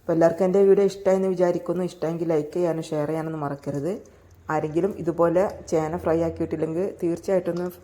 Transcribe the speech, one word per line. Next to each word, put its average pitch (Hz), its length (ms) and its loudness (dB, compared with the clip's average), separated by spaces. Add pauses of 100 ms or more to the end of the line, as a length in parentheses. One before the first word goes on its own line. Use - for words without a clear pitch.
അപ്പോൾ 170 160 -2
എല്ലാവർക്കും 165 320 4
എൻ്റെ 190 200 4
വീഡിയോ 196 220 6
ഇഷ്ടമായെന്ന് 190 440 0
വിചാരിക്കുന്നു. 175 560 0
ഇഷ്ടമെങ്കിൽ 165 440 -4
ലൈക്ക് 151 220 -2
ചെയ്യാനും 165 340 0
ഷെയർ 151 200 -2
ചെയ്യാനൊന്നും 160 360 -4
മറക്കരുത്. 143 460 -4 (600)
ആരെങ്കിലും 160 380 0 (100)
ഇതുപോലെ 170 420 2 (280)
ചേന 160 320 0
ഫ്രൈ 165 140 2 (100)
ആക്കിയിട്ടില്ലെങ്കിൽ 160 580 -4 (160)
തീർച്ചയായിട്ടും 175 520 0
ഒന്ന് 175 120 -4 (180)